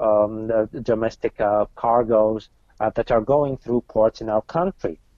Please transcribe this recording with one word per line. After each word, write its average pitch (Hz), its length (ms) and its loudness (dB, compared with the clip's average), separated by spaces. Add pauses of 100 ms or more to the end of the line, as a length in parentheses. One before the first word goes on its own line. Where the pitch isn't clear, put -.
um, 110 480 0
the 110 200 0 (140)
domestic, 113 580 -2
uh, 104 340 2
cargoes, 110 760 0 (320)
uh, 110 100 -2
that 117 200 -4
are 117 100 2
going 139 360 0
through 120 260 -4
ports - 380 0
in 113 80 -10
our 107 140 0
country. 165 560 -6 (200)